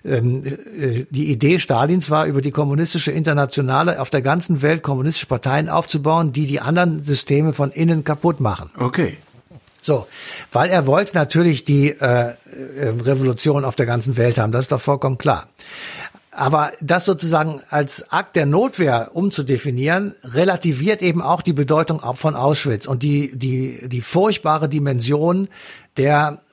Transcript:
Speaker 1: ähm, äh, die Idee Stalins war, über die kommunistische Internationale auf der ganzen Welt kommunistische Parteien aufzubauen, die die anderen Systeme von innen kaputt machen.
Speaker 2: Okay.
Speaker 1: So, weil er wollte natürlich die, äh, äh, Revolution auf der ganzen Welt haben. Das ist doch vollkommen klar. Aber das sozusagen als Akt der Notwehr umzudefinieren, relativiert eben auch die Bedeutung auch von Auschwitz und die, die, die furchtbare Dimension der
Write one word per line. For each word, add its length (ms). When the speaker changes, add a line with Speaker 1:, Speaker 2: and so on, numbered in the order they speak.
Speaker 1:
ähm, 400
äh, 640
die 220
Idee 260
Stalins 540
war, 160
über 160
die 80
kommunistische 600
Internationale 920
auf 100
der 100
ganzen 400
Welt 220
kommunistische 420
Parteien 420
aufzubauen, 640
die 140
die 140
anderen 440
Systeme 500
von 180
innen 320
kaputt 360
machen. 380
Speaker 2:
Okay. 400
Speaker 1:
So, 240
weil 180
er 160
wollte 300
natürlich 500
die, 240
äh, 60
äh, 300
Revolution 640
auf 100
der 120
ganzen 280
Welt 220
haben. 140
Das 140
ist 60
doch 80
vollkommen 380
klar. 300
Aber 360
das 240
sozusagen 640
als 420
Akt 240
der 120
Notwehr 640
umzudefinieren, 1120
relativiert 800
eben 180
auch 220
die 100
Bedeutung 480
auch 160
von 180
Auschwitz 520
und 160
die, 340
die, 500
die 140
furchtbare 640
Dimension 800
der 420